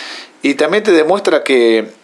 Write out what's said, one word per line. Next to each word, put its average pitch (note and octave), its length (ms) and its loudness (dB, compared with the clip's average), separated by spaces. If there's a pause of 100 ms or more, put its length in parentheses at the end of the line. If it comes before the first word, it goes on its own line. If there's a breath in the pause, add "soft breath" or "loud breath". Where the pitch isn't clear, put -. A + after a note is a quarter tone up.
(420 loud breath)
Y C#3 120 -2
también D#3 320 -2
te G3+ 80 2
demuestra E3 500 0
que A2+ 600 0